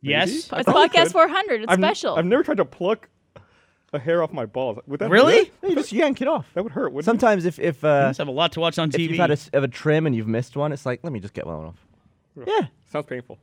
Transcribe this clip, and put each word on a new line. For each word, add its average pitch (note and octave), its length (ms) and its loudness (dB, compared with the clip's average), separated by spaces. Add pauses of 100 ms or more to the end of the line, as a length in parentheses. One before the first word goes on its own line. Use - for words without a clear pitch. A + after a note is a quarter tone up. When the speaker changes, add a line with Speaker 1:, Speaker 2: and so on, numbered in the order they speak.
Speaker 1:
Yes. D3 260 0
Speaker 2:
Maybe? B3+ 100 -4 (140)
I - 80 -6
Speaker 3:
It's B3 100 -2
Speaker 2:
probably D4+ 200 6
Speaker 3:
Podcast E4+ 140 4
Speaker 2:
could. A#3 100 0
Speaker 3:
four E4 160 6
hundred. E4+ 340 -2
It's A3+ 80 0
Speaker 2:
I've F#3 60 4
n-, F#3+ 60 2
Speaker 3:
special. D#4 320 0
Speaker 2:
I've E3 100 0
never A#3+ 180 2
tried C#4+ 140 -2
to E3 80 2
pluck - 420 -4 (840)
a D3 60 -4
hair E3 220 0
off D#3 100 -2
my C3 140 -6
balls. A#2+ 420 -6
Would C#3 120 -8
that G#3+ 80 -2
be - 60 0
Speaker 1:
Really? E4 320 6
Speaker 2:
good? - 60 -20 (120)
Speaker 4:
No, G4 60 -2
you E4+ 60 2
just - 160 -4
yank C4 300 0
it - 60 -2
off. - 260 -2
Speaker 2:
That F#3 100 -4
would A3+ 100 -10
hurt, G3 200 -4
wouldn't D3 100 -6
it? - 20 -2
Speaker 4:
Sometimes G#3+ 400 2
if, F3+ 140 -2
if, D#3+ 240 -2
Speaker 1:
You D#3 60 2
Speaker 4:
uh, C#3 180 4
Speaker 1:
must C3 100 -2
have D3+ 100 -6
a C3+ 40 -8
lot D#3+ 220 -2
to E3 60 -8
watch E3 200 -2
on D#3+ 100 0
Speaker 4:
if C3+ 60 -4
Speaker 1:
T E3 120 0
V. E3 60 -2
Speaker 4:
you've E3 60 -2
had E3+ 100 2
a D3 40 2
s-, - 200 -6
of C#3 100 2
a C3+ 40 -2
trim D#3 380 0
and C3+ 100 0
you've A2 120 -4
missed A2+ 300 -4
one, D3+ 160 -4
it's C3+ 120 -12
like, B2 180 -4
"Let E3 100 -8
me A2 80 -6
just G2 120 -14
get - 140 -10
one E2 80 -8 (100)
off." E2 200 -20 (540)
Speaker 2:
Ugh. B2 80 -16
Speaker 4:
Yeah. F#4 200 0 (240)
Speaker 2:
Sounds D3 160 -6
painful. B2 360 -12